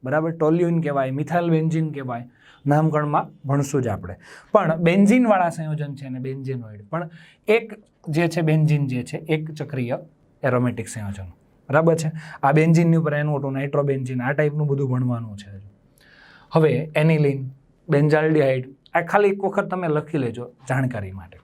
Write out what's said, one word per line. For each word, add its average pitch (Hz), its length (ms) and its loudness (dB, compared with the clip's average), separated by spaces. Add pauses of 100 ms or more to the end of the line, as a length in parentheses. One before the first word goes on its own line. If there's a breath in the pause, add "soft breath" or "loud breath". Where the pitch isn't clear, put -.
બરાબર? 156 260 0
ટોલ્યુઇન 165 500 2
કહેવાય, 139 300 0
મિથાઇલ 151 400 0
બેન્ઝીન 160 400 2
કહેવાય, 123 380 -8 (380 soft breath)
નામકરણમાં 151 840 0
ભણશું 139 340 0
જ 120 60 -2
આપણે. 98 280 -6 (360 loud breath)
પણ 165 240 -2
બેન્ઝીનવાળા 196 720 2
સંયોજન 151 460 -8
છે 135 120 -14
એને 131 120 -8
બેન્ઝેનોઇડ. 127 680 -10
પણ 165 220 -6 (380 loud breath)
એક 226 240 0 (360)
જે 165 200 2
છે 160 120 -2
બેન્ઝીન 156 460 4
જે 123 160 -2
છે, 147 140 -10
એક 156 340 -4
ચક્રીય 135 480 -6 (440)
એરોમેટિક 123 460 0
સંયોજન, 101 360 -10 (460)
બરાબર 160 260 4
છે? 156 160 -2 (300 loud breath)
આ 139 100 4
બેન્ઝીનની 165 440 6
ઉપર 156 180 0
એન 147 140 -2
ઓ 151 100 0
ટુ, 135 120 -4
નાઇટ્રોબેન્ઝીન, 135 720 -2
આ 127 100 0
ટાઈપનું 147 340 0
બધું 139 240 0
ભણવાનું 120 460 -2
છે. 101 240 -16 (920 soft breath)
હવે 156 440 2
એનિલિન, 147 540 2 (380)
બેન્ઝાલ્ડિહાઇડ, 147 840 2 (200)
આ 170 60 4
ખાલી 202 280 4
એક 196 160 -2
વખત 196 200 0
તમે 185 240 -4
લખી 151 300 -2
લેજો 120 340 -4 (160)
જાણકારી 123 440 -2
માટે. 92 320 -16